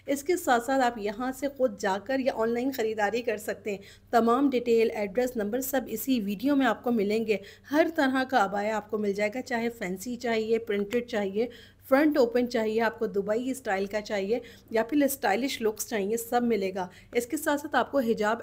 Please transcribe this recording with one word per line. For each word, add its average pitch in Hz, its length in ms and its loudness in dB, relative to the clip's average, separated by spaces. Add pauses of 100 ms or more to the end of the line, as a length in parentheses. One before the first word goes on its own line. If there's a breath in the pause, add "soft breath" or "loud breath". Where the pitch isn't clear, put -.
इसके 285 280 0
साथ 247 240 2
साथ 269 200 0
आप 240 180 2
यहाँ 214 340 -4
से 277 160 -4
खुद 254 340 0
जाकर 208 380 0
या 254 140 0
ऑनलाइन 233 380 0
ख़रीदारी 220 500 0
कर 220 160 -2
सकते 208 340 -6
हैं। 196 80 -6 (320 soft breath)
तमाम 240 380 6
डिटेल, 233 460 4
एड्रेस, 226 420 -2
नंबर 214 240 -2
सब 262 280 -2
इसी 240 300 0
वीडियो 208 360 0
में 269 100 4
आपको 233 260 0
मिलेंगे। 208 480 2 (320 soft breath)
हर 320 180 4
तरह 269 340 0
का 262 140 0
अबाया 202 400 0
आपको 208 200 -6
मिल 202 160 -2
जाएगा, 208 280 -2
चाहे 233 280 -2
फैंसी 208 460 -6
चाहिए, 226 420 0
प्रिंटेड 220 480 -2
चाहिए, 208 440 -2 (400 soft breath)
फ्रंट 294 280 4
ओपन 247 280 2
चाहिए, 220 340 0
आपको 220 280 0
दुबई 214 460 -2
स्टाइल 202 340 -2
का 214 120 -4
चाहिए 208 420 -2 (320 soft breath)
या 220 100 2
फिर 285 240 2
स्टाइलिश 240 540 -2
लुक्स 214 280 -2
चाहिए, 214 280 0
सब 240 260 -2
मिलेगा। 190 460 -2 (260 soft breath)
इसके 240 220 0
साथ 294 200 0
साथ 294 180 -4
आपको 262 240 2
हिजाब, 226 440 0